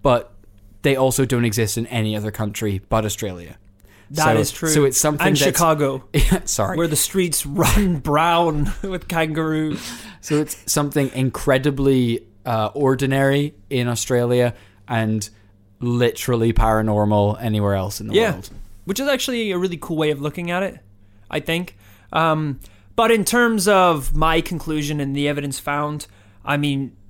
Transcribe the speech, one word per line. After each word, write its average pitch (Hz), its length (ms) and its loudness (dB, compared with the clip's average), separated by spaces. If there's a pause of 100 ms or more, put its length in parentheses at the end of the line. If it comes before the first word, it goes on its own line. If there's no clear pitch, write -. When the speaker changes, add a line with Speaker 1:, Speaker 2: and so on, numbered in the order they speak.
Speaker 1:
but 123 300 2 (500)
they 139 140 4
also 131 300 2
don't 120 180 0
exist 110 340 -2
in 117 80 -4
any 110 300 -2
other 104 160 -6
country 101 560 -4
but 110 160 0
Australia. 92 540 -8 (520)
Speaker 2:
That 156 240 2
Speaker 1:
So, 151 60 4
Speaker 2:
is 147 100 0
true. - 180 -6
Speaker 1:
so 151 160 4
it's 131 140 2
something 151 300 2
Speaker 2:
And 151 80 4
Speaker 1:
that's 139 80 2
Speaker 2:
Chicago, 147 640 2
Speaker 1:
<laughs> - 40 -14
Yeah, 175 340 4
sorry. - 300 -2
Speaker 2:
where 165 120 0
the 151 80 0
streets 180 500 -2
run 185 520 2
<laughs> - 20 -4
brown 160 720 2 (100)
with 185 240 -6
kangaroos. 156 720 -2 (440)
Speaker 1:
So 151 180 0
it's 151 160 -4 (100)
something 143 480 0
incredibly, 131 1080 2 (200)
uh, 110 300 -2
ordinary 139 800 2 (160)
in 123 160 -2
Australia 120 680 2 (340)
and 110 420 -2 (500)
literally 120 720 0
paranormal 107 880 2
anywhere 107 340 0
else 95 260 -4
in 107 80 -10
the 107 60 -6
Speaker 2:
Yeah. 214 180 2
Speaker 1:
world. 95 180 -10 (340)
Speaker 2:
Which 196 160 -6
is 277 80 -2
actually 247 440 -2
a 180 40 -2
really 175 240 -2
cool 165 160 -6
way 156 140 2
of 139 100 -2
looking 170 300 -6
at 180 140 -2
it, - 160 -8 (500)
I - 100 -4
think. 165 360 -4 (360)
Um, 156 460 0 (380)
but 226 160 4
in 214 120 2
terms 226 440 2
of 175 460 4
my 160 280 2
conclusion 151 580 -4
and 139 160 -4
the 143 120 0
evidence 143 320 -4
found, 147 480 -4 (360)
I 147 140 0
mean 139 340 -2 (180)